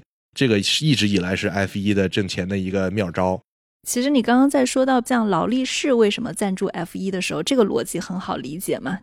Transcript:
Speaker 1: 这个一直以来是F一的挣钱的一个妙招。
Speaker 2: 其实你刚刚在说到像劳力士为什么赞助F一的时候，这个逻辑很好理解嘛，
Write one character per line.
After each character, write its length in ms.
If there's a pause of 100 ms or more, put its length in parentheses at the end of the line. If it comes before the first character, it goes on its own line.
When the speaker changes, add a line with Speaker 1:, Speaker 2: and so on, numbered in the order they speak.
(360)
Speaker 1:
这 100
个 120
一 360
直 140
以 80
来 180
是 140
F 300
一 160
的 120
挣 220
钱 180
的 120
一 120
个 200
妙 200
招。 300 (460)
Speaker 2:
其 160
实 80
你 100
刚 180
刚 120
在 160
说 180
到 160
像 300
劳 160
力 180
士 300
为 160
什 120
么 120
赞 200
助 120
F 320
一 120
的 120
时 100
候， 100
这 140
个 80
逻 180
辑 160
很 220
好 160
理 220
解 200
嘛， 240